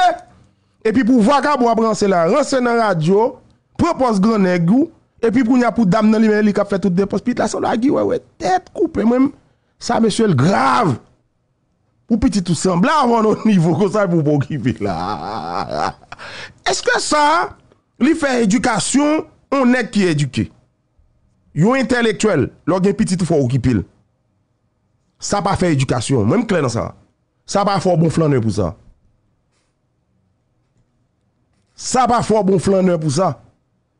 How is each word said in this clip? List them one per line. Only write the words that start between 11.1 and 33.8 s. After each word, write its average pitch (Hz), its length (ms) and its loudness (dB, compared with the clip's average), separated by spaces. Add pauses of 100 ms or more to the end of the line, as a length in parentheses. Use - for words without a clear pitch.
pou 226 160 -2
pitit 202 320 0
ou, - 60 -4
sanble 185 340 0
avè 277 160 2
w 233 80 2
nan 214 140 2
yon - 180 -2
nivo 175 300 2
konsa, 202 260 0
e 175 80 -2
pou 160 140 0
pa 151 100 2
okipe 131 480 -4
la. 90 800 -6 (1040)
Eske 453 340 -2
sa 302 200 0 (800)
li 302 140 4
fè 269 260 -2
edikasyon? 254 840 0 (240)
On 262 160 2
nèg 247 240 0
ki 202 160 2
edike, 143 380 -2 (1040)
yon 214 240 2
entèlektyèl, 214 720 0
lè - 240 -6
w 185 80 0
gen 202 160 2
pitit, 185 240 -2
ou 165 80 -2
fè 165 80 0
w 139 80 0
okipe 123 320 0
l. 90 60 -2 (1400)
Sa 202 240 -4
pa 196 140 0
fè 180 160 0
edikasyon. 131 500 0
Mwen 175 160 2
m - 80 -4
klè 175 140 0
nan 123 100 -2
sa 90 160 -4
a. - 60 -20 (500)
Sa - 220 -2
pa 196 160 0
fè 185 100 2
w 165 80 2
bon 160 120 2
flannè 147 280 2
pou 110 140 -2
sa, 90 160 -2 (3000)
sa 247 340 -2
pa 233 160 0
fè 214 140 2
w 190 80 -2
bon 196 160 2
flannè 185 340 2
pou 156 160 -4
sa. 165 220 -2 (640)